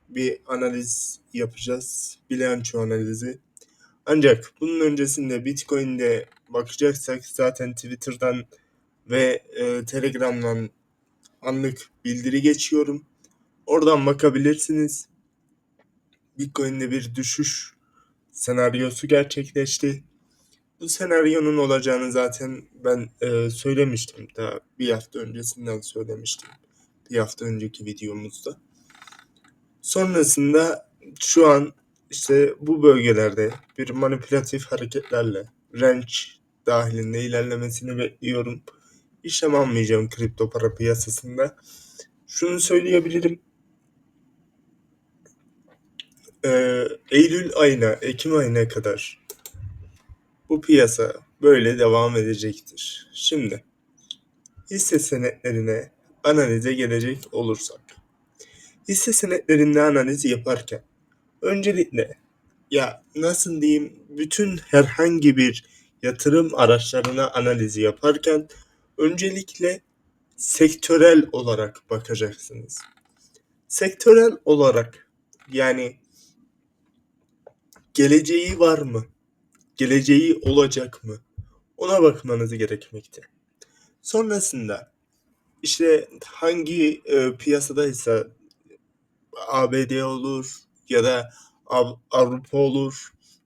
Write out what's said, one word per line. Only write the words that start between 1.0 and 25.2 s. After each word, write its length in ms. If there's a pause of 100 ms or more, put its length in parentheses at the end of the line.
yapacağız. 880 (100)
Bilanço 520
analizi. 580 (680)
Ancak 560
bunun 180
öncesinde 680
Bitcoin'de 800 (240)
bakacaksak 760
zaten 500
Twitter'dan 680 (640)
ve, 400
e, 360
Telegram'dan 840 (720)
anlık 480 (160)
bildiri 360
geçiyorum. 640 (600)
Oradan 400
bakabilirsiniz. 1000 (1300)
Bitcoin'de 540
bir 240
düşüş 580 (580)
senaryosu 760
gerçekleşti. 960 (760)
Bu 100
senaryonun 680
olacağını 540
zaten 640
ben, 360 (120)
e, 280
söylemiştim. 840
Daha 240 (200)
bir 120
hafta 280
öncesinden 600